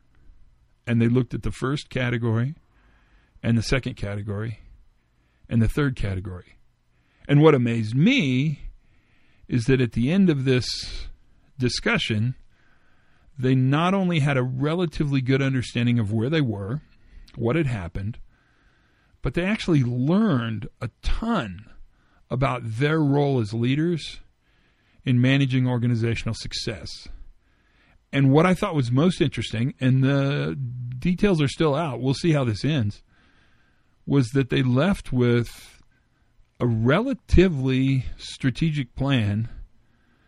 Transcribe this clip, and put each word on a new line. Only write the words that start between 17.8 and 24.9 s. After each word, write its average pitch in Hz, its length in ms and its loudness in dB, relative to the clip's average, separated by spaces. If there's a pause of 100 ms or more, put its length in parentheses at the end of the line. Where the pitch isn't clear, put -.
but 139 120 -4
they 170 100 -2
actually 180 400 2
learned 123 840 0 (120)
a 120 80 -8 (140)
ton 147 640 -2 (640)
about 127 340 -2
their 143 360 0
role 143 380 2
as 107 140 -2
leaders 147 680 -2 (840)